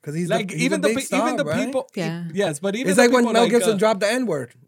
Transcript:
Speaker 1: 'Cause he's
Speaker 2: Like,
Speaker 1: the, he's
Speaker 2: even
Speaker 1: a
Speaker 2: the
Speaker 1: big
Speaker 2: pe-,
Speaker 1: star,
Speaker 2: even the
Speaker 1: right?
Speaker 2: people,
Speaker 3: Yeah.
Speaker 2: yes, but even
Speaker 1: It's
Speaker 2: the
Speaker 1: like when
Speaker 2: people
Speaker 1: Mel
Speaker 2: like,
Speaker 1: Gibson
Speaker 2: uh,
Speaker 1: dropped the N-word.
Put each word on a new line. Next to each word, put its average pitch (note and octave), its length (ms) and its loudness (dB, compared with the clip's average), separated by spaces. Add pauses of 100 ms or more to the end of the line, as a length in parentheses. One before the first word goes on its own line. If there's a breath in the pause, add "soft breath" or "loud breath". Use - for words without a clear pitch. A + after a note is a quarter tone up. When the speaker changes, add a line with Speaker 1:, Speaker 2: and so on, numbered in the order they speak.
Speaker 1:
'Cause D3 120 -10
he's E3+ 160 -4
Speaker 2:
Like, G#3+ 180 0
Speaker 1:
the, - 60 -12
he's D#3 100 -4
Speaker 2:
even D4+ 160 0
Speaker 1:
a - 20 -2
Speaker 2:
the - 60 2
Speaker 1:
big A3+ 80 2
Speaker 2:
pe-, C4 60 -4
Speaker 1:
star, G3 240 -2
Speaker 2:
even - 100 -2
the - 80 -2
Speaker 1:
right? D3+ 220 -2
Speaker 2:
people, C4 280 -6
Speaker 3:
Yeah. E3+ 380 -6
Speaker 2:
yes, F3+ 260 -2
but G3 160 -4
even A#3 160 -2
Speaker 1:
It's F#3 60 2
Speaker 2:
the B3 60 6
Speaker 1:
like A#3+ 100 6
when B3 120 4
Speaker 2:
people A#3 100 0
Speaker 1:
Mel A3+ 80 6
Speaker 2:
like, A#3 80 4
Speaker 1:
Gibson A3+ 240 2
Speaker 2:
uh, - 20 -2
Speaker 1:
dropped G#3+ 240 2
the G3+ 100 2
N-word. G3+ 440 -4 (140)